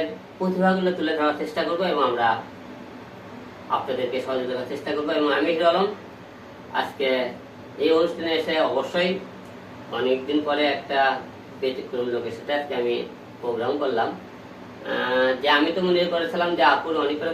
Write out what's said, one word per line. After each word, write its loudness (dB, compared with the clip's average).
প্রতিভাগুলো 4
তুলে 0
ধরার 2
চেষ্টা -2
করবো 0
এবং 2
আমরা 2
আপনাদেরকে 0
সহযোগিতা -2
করার -4
চেষ্টা -6
করবো। -2
এবং 4
আমি 2
হিরো 4
আলম 6
আজকে 0
এই 4
অনুষ্ঠানে 2
এসে 0
অবশ্যই 2
অনেকদিন 2
পরে 2
একটা 2
ব্যতিক্রম -2
লোকের -2
সাথে -6
আজকে -2
আমি 0
প্রোগ্রাম 0
করলাম। 0
আহ, -2
যে 2
আমি 6
তো -2
মনে 6
করেছিলাম 0
যে 4
আপুর 4
অনেক 0
করে -2